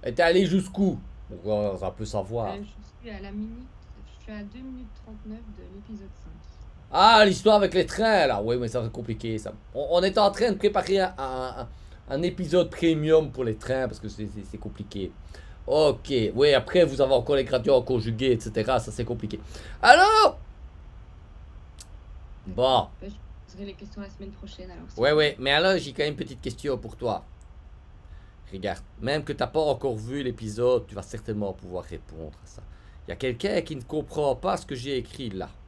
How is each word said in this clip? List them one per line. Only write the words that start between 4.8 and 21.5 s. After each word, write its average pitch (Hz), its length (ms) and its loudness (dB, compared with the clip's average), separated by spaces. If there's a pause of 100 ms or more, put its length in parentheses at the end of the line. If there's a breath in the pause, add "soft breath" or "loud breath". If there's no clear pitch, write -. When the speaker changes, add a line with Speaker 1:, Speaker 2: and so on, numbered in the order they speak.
Speaker 2:
trente-neuf 214 360 -16 (180)
de 233 60 -18 (120)
l'épisode 202 380 -16
cinq. - 180 -18 (600)
Speaker 1:
Ah, 214 340 8
l'histoire 202 300 6
avec 196 180 4
les 180 120 4
trains, 202 420 4
là. 107 140 2
Oui, 117 160 0
mais 123 100 -2
ça, 117 160 -2
c'est 113 80 -6
compliqué, 113 460 -6
ça. - 160 -8 (200)
On, 143 180 -4
on 175 120 6
est 190 140 2
en 202 120 6
train 214 220 2
de 202 60 0
préparer 202 420 2
un, 185 180 0
un, 131 440 -6
un, 113 60 -10 (420 soft breath)
un 139 120 -2
épisode 175 480 2
premium 160 640 2
pour 127 140 -6
les 110 100 -2
trains, 131 320 -2
parce - 120 -8
que 107 100 -10
c'est, 104 180 -10
c'est, 104 160 -12
c'est - 140 -14
compliqué. 98 540 -10 (540 loud breath)
Ok, 143 480 2 (220)
oui, 143 180 6
après, 170 300 4
vous 135 180 2
avez 135 120 4
encore 127 220 2
les 131 100 2
gradients 127 360 4
conjugués, 120 520 0
et 113 60 2
cetera. 113 400 0
Ça, 110 120 -10
c'est 117 140 -6
compliqué. 120 340 -8 (420 loud breath)
Alors ? 403 560 8 (2000)